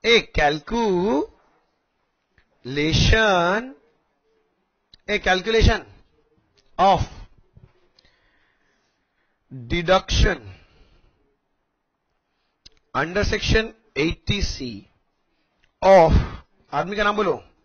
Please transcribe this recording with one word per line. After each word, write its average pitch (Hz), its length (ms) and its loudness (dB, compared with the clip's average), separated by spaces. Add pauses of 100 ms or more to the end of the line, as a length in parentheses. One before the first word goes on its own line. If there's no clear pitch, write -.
A 220 180 2 (100)
calculation, 202 920 -2 (3750)
a 208 100 -2
calculation 208 640 0 (960)
of 180 240 2 (2750)
deduction 175 720 0 (2500)
under 170 300 -2
section 220 480 -2 (240)
eighty 170 460 -4
C - 280 -8 (1080)
of, 170 300 8 (640)
आदमी 170 220 -6
का 208 80 -4
नाम 208 120 0
बोलो 175 280 -2 (200)